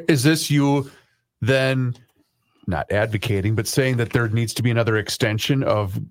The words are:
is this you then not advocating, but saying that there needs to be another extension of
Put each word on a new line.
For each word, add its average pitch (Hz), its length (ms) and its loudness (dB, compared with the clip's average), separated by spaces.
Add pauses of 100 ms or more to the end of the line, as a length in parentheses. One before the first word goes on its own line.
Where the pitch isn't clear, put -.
is 139 160 4
this 156 260 2
you 143 400 2 (500)
then 131 540 0 (720)
not 78 240 -4
advocating, 104 640 0
but 107 140 -2
saying 131 300 0
that 117 120 -2
there 120 180 2
needs 117 260 -2
to - 80 -4
be 120 100 2
another 113 240 2
extension 110 680 -2
of 107 380 -2 (100)